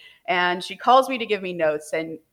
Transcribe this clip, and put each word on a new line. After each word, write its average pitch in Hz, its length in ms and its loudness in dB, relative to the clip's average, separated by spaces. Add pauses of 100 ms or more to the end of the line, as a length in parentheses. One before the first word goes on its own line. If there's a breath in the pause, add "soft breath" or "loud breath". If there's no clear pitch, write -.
(280 soft breath)
And 180 360 0
she 196 140 -10
calls 254 320 6
me 262 80 -4
to 226 80 -6
give 202 160 -2
me 185 120 -6
notes, 156 400 -2
and 160 260 -6 (140)